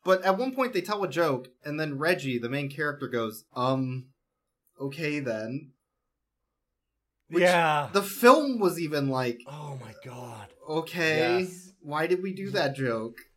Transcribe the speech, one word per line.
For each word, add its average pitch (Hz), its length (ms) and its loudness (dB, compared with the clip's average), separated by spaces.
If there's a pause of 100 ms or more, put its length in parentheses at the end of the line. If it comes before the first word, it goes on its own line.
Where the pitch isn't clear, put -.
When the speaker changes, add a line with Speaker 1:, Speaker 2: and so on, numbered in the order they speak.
Speaker 1:
But 185 180 4
at 190 140 4
one 254 180 -2
point 247 200 0
they 185 80 0
tell 208 200 -4
a 180 60 -2
joke, 143 400 0 (160)
and 151 160 -6
then 147 180 -4
Reggie, 139 400 0
the 120 120 -4
main 139 180 -2
character, 143 400 -4
goes, 113 380 -4 (100)
"Um, 131 520 -2 (720)
okay 147 400 -4
then." 123 520 -6 (1600)
Which 165 140 2
Speaker 2:
Yeah. 160 500 4
Speaker 1:
the 196 80 4
film 262 580 6
was 175 180 2
even 151 300 -2
like, 127 380 0
Speaker 2:
Oh 143 340 -12
my 110 140 -16 (100)
God. 120 440 -14 (200)
Speaker 1:
"Okay, 160 720 2
Speaker 2:
Yes. - 400 -8
Speaker 1:
why 151 260 -2
did 180 160 0
we 190 120 -6
do 131 160 -8
that 147 260 0
joke?" 117 400 -2 (200)